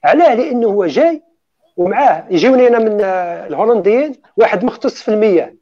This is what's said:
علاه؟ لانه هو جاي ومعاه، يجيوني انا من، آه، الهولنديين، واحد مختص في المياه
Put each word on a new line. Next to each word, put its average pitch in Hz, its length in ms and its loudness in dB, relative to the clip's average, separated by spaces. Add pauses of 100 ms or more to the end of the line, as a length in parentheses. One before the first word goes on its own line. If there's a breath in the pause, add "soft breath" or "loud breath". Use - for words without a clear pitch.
علاه؟ 269 300 4
لانه 247 320 -2
هو 202 200 0
جاي 302 360 0 (540)
ومعاه، 185 540 0
يجيوني 247 380 2
انا 233 100 2
من، 214 220 -2
آه، 180 460 -4
الهولنديين، 220 640 0 (240 soft breath)
واحد 214 280 2
مختص - 380 -6
في - 60 -8
المياه 214 540 0